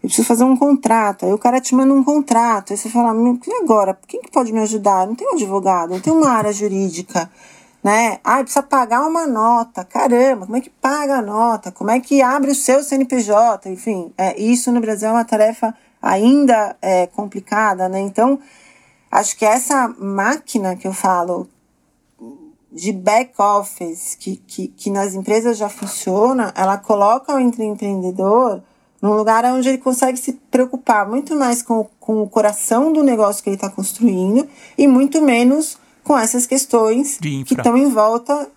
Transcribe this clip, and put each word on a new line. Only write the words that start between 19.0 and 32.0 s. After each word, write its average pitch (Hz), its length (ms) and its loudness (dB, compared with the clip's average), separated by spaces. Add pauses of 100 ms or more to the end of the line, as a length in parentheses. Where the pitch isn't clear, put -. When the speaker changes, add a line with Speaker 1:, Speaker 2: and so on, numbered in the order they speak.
Speaker 1:
acho - 260 0
que - 80 -4
essa 247 440 2 (100)
máquina 196 800 -4
que 190 120 -10
eu 190 60 -6
falo 180 560 -2 (1200)
de 180 220 -6
back 208 480 0
office, 202 720 -4
que, 190 220 -10
que, - 320 -14
que - 240 -8
nas 196 240 -4
empresas 220 420 0
já 208 100 -4
funciona, 208 880 -2
ela 190 220 0
coloca 220 560 0
o 269 60 0
empre-, 233 260 0
empreendedor 202 960 -2 (400)
num 208 120 0
lugar 220 320 2
onde 254 220 0
ele 262 120 0
consegue 254 400 -2
se 254 140 -6
preocupar 247 760 -2
muito 285 260 -4
mais 240 280 0
com, 220 260 -2 (100)
com 220 220 -2